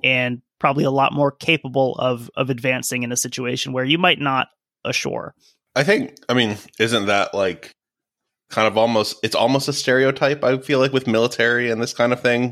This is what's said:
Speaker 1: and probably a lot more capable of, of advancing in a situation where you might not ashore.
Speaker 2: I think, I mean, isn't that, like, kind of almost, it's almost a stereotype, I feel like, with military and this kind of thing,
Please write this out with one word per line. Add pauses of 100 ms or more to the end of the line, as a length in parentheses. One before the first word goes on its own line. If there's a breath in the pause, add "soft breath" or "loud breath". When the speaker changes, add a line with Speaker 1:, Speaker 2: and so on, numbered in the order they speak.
Speaker 1:
and (180)
probably
a
lot
more
capable
of,
of
advancing
in
a
situation
where
you
might
not (360)
ashore. (420 soft breath)
Speaker 2:
I
think, (140)
I
mean, (240)
isn't
that,
like, (800)
kind
of
almost,
it's
almost
a
stereotype,
I
feel
like,
with
military
and
this
kind
of
thing,